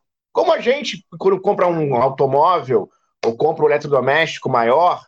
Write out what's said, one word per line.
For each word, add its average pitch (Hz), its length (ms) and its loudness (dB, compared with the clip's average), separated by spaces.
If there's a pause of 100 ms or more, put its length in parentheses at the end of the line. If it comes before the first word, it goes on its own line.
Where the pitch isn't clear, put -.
(320)
Como 349 220 0
a 277 60 0
gente, 247 440 -4 (140)
quando 190 240 0
compra 202 260 0
um 156 280 -2
automóvel 139 920 0 (380)
ou 113 100 0
compra 151 300 0
um - 20 4
eletrodoméstico 147 800 0
maior, 131 600 0